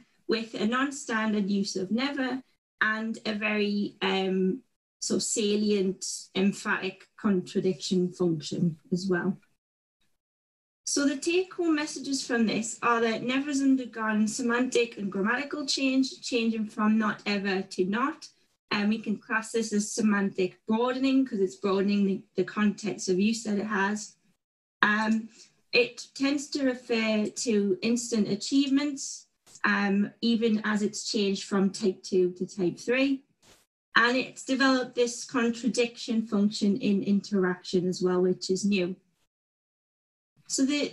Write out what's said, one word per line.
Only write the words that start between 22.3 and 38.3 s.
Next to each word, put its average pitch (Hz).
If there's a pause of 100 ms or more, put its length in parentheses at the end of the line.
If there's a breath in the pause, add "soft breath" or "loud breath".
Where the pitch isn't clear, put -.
the 180
context 202
of 185
use 226
that 208
it 208
has. 208 (640)
Um, 220 (440 loud breath)
it -
tends 277
to 285
refer 220 (160)
to 202
instant 226
achievements, 277 (360)
um, 202 (100)
even 226
as 214
it's -
changed 196
from 196
type 190
two 180
to 180
type 180
three. 269 (720)
And 240
it's -
developed 262
this 240
contradiction 233
function 202
in 196
interaction 185
as 180
well, 180
which 180